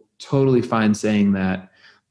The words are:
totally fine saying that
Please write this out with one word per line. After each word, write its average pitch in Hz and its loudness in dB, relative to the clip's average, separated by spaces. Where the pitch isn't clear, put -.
totally 135 0
fine 110 0
saying 104 0
that 92 -4